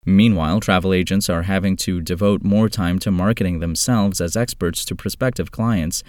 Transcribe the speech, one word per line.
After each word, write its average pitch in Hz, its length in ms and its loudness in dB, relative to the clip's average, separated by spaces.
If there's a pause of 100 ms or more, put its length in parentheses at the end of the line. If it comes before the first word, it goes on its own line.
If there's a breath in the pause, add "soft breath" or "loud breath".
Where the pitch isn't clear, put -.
Meanwhile, 95 520 4
travel 95 320 2
agents 92 360 0
are 85 140 0
having 95 360 0
to 90 220 -4
devote 90 440 0
more 104 240 4
time 92 320 0
to 104 100 -2
marketing 92 480 0
themselves 95 600 0
as 85 160 -2
experts 92 480 -2
to 92 100 -6
prospective - 560 -4
clients, 104 580 -2